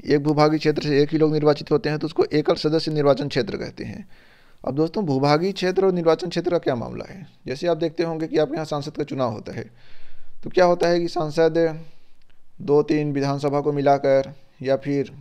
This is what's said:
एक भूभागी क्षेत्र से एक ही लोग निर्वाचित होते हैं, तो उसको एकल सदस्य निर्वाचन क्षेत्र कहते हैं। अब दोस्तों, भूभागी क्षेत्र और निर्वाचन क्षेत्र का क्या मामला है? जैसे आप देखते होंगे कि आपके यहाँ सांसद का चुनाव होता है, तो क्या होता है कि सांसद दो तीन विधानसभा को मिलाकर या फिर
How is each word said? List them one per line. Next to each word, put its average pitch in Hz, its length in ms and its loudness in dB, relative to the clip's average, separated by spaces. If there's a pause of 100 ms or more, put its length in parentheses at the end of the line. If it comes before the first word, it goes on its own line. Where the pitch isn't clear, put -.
एक 143 180 2
भूभागी 151 340 4
क्षेत्र 151 260 0
से 147 180 2
एक 147 100 0
ही 160 60 0
लोग 151 160 4
निर्वाचित 147 380 2
होते 147 180 2
हैं, 151 100 -2
तो 160 80 -4
उसको - 260 0
एकल 151 220 2
सदस्य 156 360 0
निर्वाचन 143 360 2
क्षेत्र - 300 -2
कहते - 260 -10
हैं। - 240 -12 (560)
अब 135 120 -6
दोस्तों, 165 300 0
भूभागी 147 480 2
क्षेत्र 190 320 0
और 190 80 4
निर्वाचन 170 360 2
क्षेत्र 170 220 -2
का 170 80 4
क्या 135 180 -2
मामला 120 280 -8
है? 185 200 -18 (220)
जैसे 143 200 -6
आप 165 100 2
देखते 160 260 -2
होंगे 160 240 -4
कि 151 100 -2
आपके 156 180 2
यहाँ 160 100 -4
सांसद 147 320 -6
का 147 80 -2
चुनाव 123 260 -2
होता - 220 -10
है, - 160 -10 (760)
तो - 60 -6
क्या 180 160 4
होता 175 220 2
है 175 120 2
कि 170 100 0
सांसद 160 480 0 (1040)
दो 143 220 4
तीन 151 300 0
विधानसभा 139 460 0
को 147 140 0
मिलाकर 139 600 4 (280)
या 131 160 0
फिर 143 440 -2